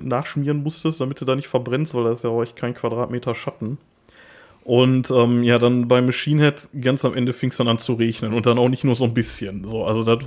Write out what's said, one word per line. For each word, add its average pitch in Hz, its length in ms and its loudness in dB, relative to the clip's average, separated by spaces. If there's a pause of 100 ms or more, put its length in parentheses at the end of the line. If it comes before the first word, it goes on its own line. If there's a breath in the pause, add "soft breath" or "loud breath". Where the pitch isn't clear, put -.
nachschmieren 143 600 -4
musstest, 156 380 -4
damit 135 200 -6
du 135 40 -8
da 127 100 0
nicht 139 140 -6
verbrennst, 127 440 -2
weil 120 120 0
da 117 60 2
ist 120 120 -6
ja 120 60 -2
auch 117 140 0
echt 117 120 -8
kein 123 180 -6
Quadratmeter 120 640 -4
Schatten. - 420 -8 (880 soft breath)
Und, 127 480 4
ähm, 120 320 4
ja, 120 160 4
dann 120 280 4
bei 123 140 6
Machine 147 400 2
Head 147 260 2 (140)
ganz 131 240 0
am 117 80 0
Ende 123 200 -2
fing's - 240 -4
dann 120 100 0
an 117 100 2
zu - 160 -4
regnen 113 400 -2
und 117 140 0
dann 120 100 4
auch 127 100 4
nicht 127 160 -2
nur 127 120 2
so 127 100 0
ein 117 80 0
bisschen. 101 500 -4
So, 110 220 -6
also 110 180 0
das 117 240 2